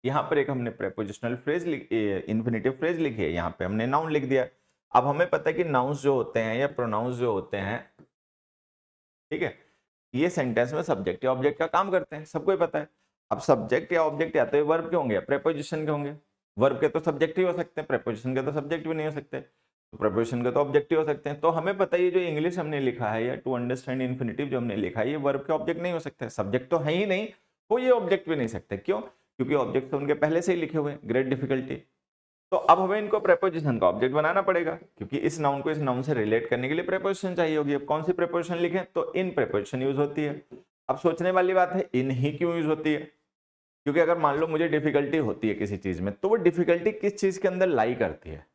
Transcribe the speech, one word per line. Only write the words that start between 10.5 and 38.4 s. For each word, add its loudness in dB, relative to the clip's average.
में -2
सब्जेक्ट -2
या 2
ऑब्जेक्ट 0
का 0
काम 0
करते -2
हैं, -14
सबको -2
ही 4
पता 0
है। -6
अब -2
सब्जेक्ट 2
या 2
ऑब्जेक्ट -2
या 4
तो 0
ये 4
वर्ब 0
के 0
होंगे 0
या 2
प्रीपोजिशन -2
के -2
होंगे। -4
वर्ब 4
के 4
तो 0
सब्जेक्ट -2
ही 2
हो 2
सकते -4
हैं, -8
प्रीपोजिशन -2
के 0
तो -4
सब्जेक्ट -4
भी -2
नहीं -2
हो -4
सकते, -8
तो -20
प्रीपोजिशन 0
के 2
तो 2
ऑब्जेक्ट 2
ही 4
हो 4
सकते -4
हैं। -8
तो 4
हमें -2
पता 2
है 2
ये 4
जो 4
इंग्लिश -2
हमने -4
लिखा 0
है -2
या -2
to -4
understand -4
infinitive -2
जो -2
हमने -2
लिखा -2
है, 0
ये -2
वर्ब 0
के -2
ऑब्जेक्ट -2
नहीं -2
हो -4
सकते, -10
सब्जेक्ट -2
तो 2
है 0
ही 0
नहीं, -2
वो 4
ये 2
ऑब्जेक्ट 2
भी 0
नहीं 0
सकते। -8
क्यों? -2
क्योंकि -4
ऑब्जेक्ट 0
तो -2
उनके 0
पहले 2
से 2
ही -2
लिखे -2
हुए -2
हैं, -12
ग्रेट 0
डिफिकल्टी। -2
तो 2
अब 6
हमें 2
इनको 0
प्रीपोजिशन 2
का 6
ऑब्जेक्ट 2
बनाना 2
पड़ेगा, 0
क्योंकि -8
इस 0
नाउन 0
को -2
इस -4
नाउन -2
से -2
रिलेट 2
करने 0
के 0
लिए -2
प्रीपोजिशन -2
चाहिए 0
होगी। 0
अब -2
कौन -2
सी 0
प्रीपोजिशन -2